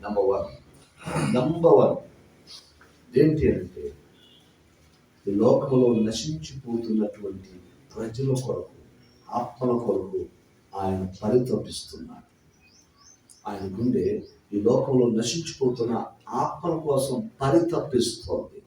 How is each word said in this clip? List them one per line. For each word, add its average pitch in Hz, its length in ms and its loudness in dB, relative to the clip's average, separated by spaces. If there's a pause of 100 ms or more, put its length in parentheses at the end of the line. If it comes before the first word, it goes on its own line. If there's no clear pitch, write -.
నంబర్ 107 280 0
వన్, - 160 0 (880)
నంబర్ 160 440 4
వన్ - 160 4 (1300)
ఏంటి - 240 4 (100)
అంటే, - 280 -8 (1400)
ఈ 101 60 -2 (120)
లోకంలో 127 440 4 (200)
నశించిపోతున్నటువంటి 110 1500 -6 (400)
ప్రజల 113 360 -6 (160)
కొరకు, - 300 -8 (640)
ఆత్మల - 320 -4 (140)
కొరకు 95 340 -2 (540)
ఆయన 95 280 -2 (200)
పరితపిస్తున్నాడు. - 1040 -2 (1200)
ఆయన 98 160 -8 (140)
గుండె 107 300 0 (460)
ఈ 101 140 0
లోకంలో 127 380 4 (140)
నశించిపోతున్న 120 760 -2 (480)
ఆత్మల 165 340 -4 (100)
కోసం 135 300 0 (260)
పరితపిస్తోంది. - 1200 0